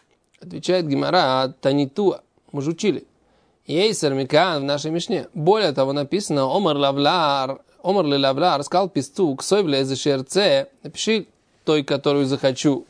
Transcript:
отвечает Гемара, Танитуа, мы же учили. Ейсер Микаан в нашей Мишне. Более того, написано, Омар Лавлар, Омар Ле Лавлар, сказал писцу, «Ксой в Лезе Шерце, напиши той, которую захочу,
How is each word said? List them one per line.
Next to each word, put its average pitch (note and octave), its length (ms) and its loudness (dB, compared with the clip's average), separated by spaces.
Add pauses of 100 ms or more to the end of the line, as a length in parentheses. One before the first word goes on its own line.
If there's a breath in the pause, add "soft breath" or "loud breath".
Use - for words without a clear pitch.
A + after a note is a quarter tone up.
(400)
отвечает E3+ 480 -2
Гемара, C#3 720 0
Танитуа, C#3+ 600 0 (300)
мы C#3+ 100 -6
же D3+ 80 -4
учили. E3 340 -2 (640)
Ейсер E3 480 0
Микаан D3 480 2
в - 20 -6
нашей C#3+ 260 -4
Мишне. E3+ 440 -4
Более F3+ 380 2
того, C3+ 200 0
написано, C#3+ 520 -2
Омар D#3 320 0
Лавлар, C#3 840 0 (220)
Омар F#3 240 0
Ле C#3+ 100 2
Лавлар, C#3 480 2
сказал F#3 240 0
писцу, C#3+ 480 -2
«Ксой G3+ 260 0
в E3+ 60 -2
Лезе C3+ 260 0
Шерце, C#3 720 0 (140)
напиши - 440 -4 (380)
той, D3+ 200 2
которую C#3+ 420 0
захочу, C3+ 640 0